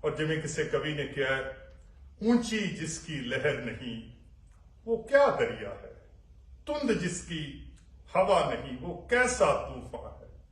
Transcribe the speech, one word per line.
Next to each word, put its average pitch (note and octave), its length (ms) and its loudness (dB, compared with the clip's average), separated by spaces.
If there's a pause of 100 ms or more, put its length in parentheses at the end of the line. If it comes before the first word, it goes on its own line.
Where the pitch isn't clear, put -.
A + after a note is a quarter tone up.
ਔਰ C#3+ 120 0
ਜਿਵੇਂ D#3 260 0
ਕਿਸੇ D3+ 220 -2
ਕਵੀ D3+ 300 0
ਨੇ C#3+ 120 -4
ਕਿਹਾ C3+ 300 0
ਹੈ, C3+ 200 -6 (680)
"ਉੱਚੀ A3+ 360 4
ਜਿਸ D#3+ 400 -4
ਕੀ D3 220 -8
ਲਹਿਰ B2+ 440 -2
ਨਹੀਂ, A2 480 -10 (760)
ਉਹ A3+ 220 -2
ਕਿਆ C#4 180 8
ਦਰਿਆ A3 440 0
ਹੈ, - 240 -14 (720)
ਧੁੰਦ C#4+ 260 0
ਜਿਸ F3 280 -2
ਕੀ D3 500 -10 (460)
ਹਵਾ F#3+ 380 4
ਨਹੀਂ, B2+ 240 -8
ਉਹ D#3+ 300 -8
ਕੈਸਾ A#3+ 680 4
ਤੂਫਾਨ - 500 -12
ਹੈ।" - 60 -20 (220)